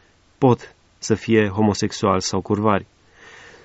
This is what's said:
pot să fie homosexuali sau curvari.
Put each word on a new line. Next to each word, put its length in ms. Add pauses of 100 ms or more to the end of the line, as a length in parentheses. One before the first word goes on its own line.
(380)
pot 360 (240)
să 160
fie 340
homosexuali 720
sau 200
curvari. 460 (760)